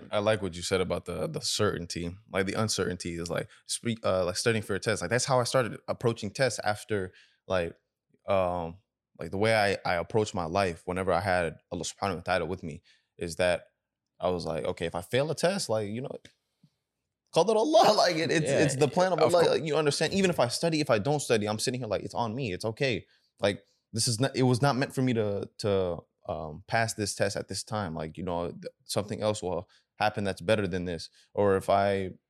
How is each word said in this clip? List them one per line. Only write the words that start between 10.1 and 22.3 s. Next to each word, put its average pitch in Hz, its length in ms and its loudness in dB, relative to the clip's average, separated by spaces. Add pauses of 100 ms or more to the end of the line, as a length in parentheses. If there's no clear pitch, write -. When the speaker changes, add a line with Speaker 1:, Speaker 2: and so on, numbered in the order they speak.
Speaker 2:
my 90 120 -2
life 87 400 0
whenever 90 280 -2
I 85 80 4
had 90 360 0 (140)
Allah 85 120 -6
subhanahu 95 320 -4
wa 80 60 -8
ta'ala 90 240 0
with 87 180 -6
me 82 180 -12 (360)
is 85 200 -8
that 90 300 0 (520)
I 87 120 0
was 85 160 -4
like, 80 180 -4
"Okay, 87 220 -4
if 82 80 -6
I 87 60 -4
fail 135 280 -2
a 160 60 -4
test, 190 340 -2
like, 110 200 -2
you 110 120 -8
know, - 160 -10 (1200)
qadar 190 200 4
Allah, 311 380 6
<laughs> 208 40 2
like, 180 180 4
it, 160 160 0
it's, 156 180 2
Speaker 1:
Yeah, 139 140 2
Speaker 2:
it's 143 120 2
the 143 120 4
plan 180 260 2
of 160 60 0
Speaker 3:
of 160 140 6
Speaker 2:
Allah." 175 120 6
Speaker 3:
cour- - 80 4
Speaker 2:
Like, - 100 0
you 156 120 -2
understand? 151 380 2
Even 190 180 4
if 151 80 0
I 127 80 4
study, 160 340 0
if 147 80 -2
I 117 100 6
don't 143 200 0
study, 110 280 2
I'm 107 120 -2
sitting 127 200 -2
here 127 80 -6
like, 95 160 -2
"It's - 120 -12
on 107 200 -2